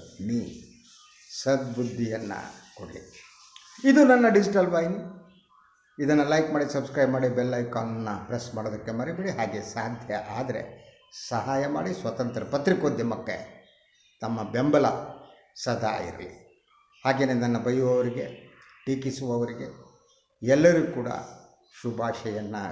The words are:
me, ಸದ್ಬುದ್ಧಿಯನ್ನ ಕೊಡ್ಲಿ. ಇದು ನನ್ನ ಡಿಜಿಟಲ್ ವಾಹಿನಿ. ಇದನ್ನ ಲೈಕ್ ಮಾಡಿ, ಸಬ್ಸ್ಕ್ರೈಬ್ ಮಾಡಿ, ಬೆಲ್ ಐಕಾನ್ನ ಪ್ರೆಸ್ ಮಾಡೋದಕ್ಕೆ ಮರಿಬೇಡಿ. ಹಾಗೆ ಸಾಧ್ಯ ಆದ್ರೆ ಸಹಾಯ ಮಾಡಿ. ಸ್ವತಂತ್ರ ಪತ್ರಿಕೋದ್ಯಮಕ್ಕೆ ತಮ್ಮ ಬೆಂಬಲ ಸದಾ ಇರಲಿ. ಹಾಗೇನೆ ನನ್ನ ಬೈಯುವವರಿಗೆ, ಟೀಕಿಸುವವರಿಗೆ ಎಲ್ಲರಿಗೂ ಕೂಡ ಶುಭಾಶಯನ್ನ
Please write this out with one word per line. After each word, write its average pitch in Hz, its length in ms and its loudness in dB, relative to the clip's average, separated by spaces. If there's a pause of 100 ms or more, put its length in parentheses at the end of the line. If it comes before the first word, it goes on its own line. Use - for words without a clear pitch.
(280)
me, 117 180 0 (960)
ಸದ್ಬುದ್ಧಿಯನ್ನ 120 920 -2 (420)
ಕೊಡ್ಲಿ. - 260 -14 (840)
ಇದು 269 200 10
ನನ್ನ 247 240 8
ಡಿಜಿಟಲ್ 196 380 6
ವಾಹಿನಿ. 170 300 0 (1080)
ಇದನ್ನ 147 180 4
ಲೈಕ್ 156 300 2
ಮಾಡಿ, 143 200 0
ಸಬ್ಸ್ಕ್ರೈಬ್ 135 380 2
ಮಾಡಿ, 131 180 2
ಬೆಲ್ 123 260 0
ಐಕಾನ್ನ 113 540 -4 (180)
ಪ್ರೆಸ್ 117 280 -8
ಮಾಡೋದಕ್ಕೆ 107 360 -6
ಮರಿಬೇಡಿ. 170 400 -4
ಹಾಗೆ 110 320 -4
ಸಾಧ್ಯ 117 520 -8
ಆದ್ರೆ 104 800 -8 (360)
ಸಹಾಯ 135 380 -2
ಮಾಡಿ. 160 280 -2
ಸ್ವತಂತ್ರ 117 500 -4
ಪತ್ರಿಕೋದ್ಯಮಕ್ಕೆ 117 1200 -2 (540)
ತಮ್ಮ 113 220 -4
ಬೆಂಬಲ 131 440 4 (760)
ಸದಾ 113 280 -2
ಇರಲಿ. 87 720 -10 (420)
ಹಾಗೇನೆ 131 300 2
ನನ್ನ 120 240 2
ಬೈಯುವವರಿಗೆ, 123 960 0 (340)
ಟೀಕಿಸುವವರಿಗೆ 131 1040 -4 (520)
ಎಲ್ಲರಿಗೂ 151 480 6
ಕೂಡ 120 160 -4 (720)
ಶುಭಾಶಯನ್ನ 107 760 -4 (160)